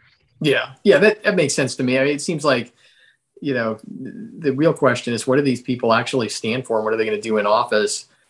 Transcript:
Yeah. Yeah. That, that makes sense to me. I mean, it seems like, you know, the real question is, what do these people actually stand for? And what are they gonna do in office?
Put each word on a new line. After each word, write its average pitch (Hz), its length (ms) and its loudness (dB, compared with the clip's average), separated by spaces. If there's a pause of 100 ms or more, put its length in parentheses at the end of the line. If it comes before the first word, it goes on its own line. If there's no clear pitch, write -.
(400)
Yeah. 131 320 0 (100)
Yeah. 190 160 6
That, 208 260 4
that 196 120 0
makes 147 180 0
sense 131 220 -2
to 135 60 -4
me. 127 160 0
I 135 60 2
mean, 147 100 0
it 143 80 -8
seems 156 200 -4
like, 135 300 0 (680)
you 139 120 -4
know, 113 340 -4
the - 680 -6
real 156 200 2
question 120 400 0
is, 113 140 -4
what 131 100 2
do 147 60 4
these 127 180 0
people 120 320 0
actually 120 380 0
stand 120 360 -4
for? 113 120 0
And 107 60 -2
what 110 100 0
are - 20 0
they 110 80 0
gonna 107 160 -2
do 107 160 -2
in 104 100 0
office? 107 600 0 (220)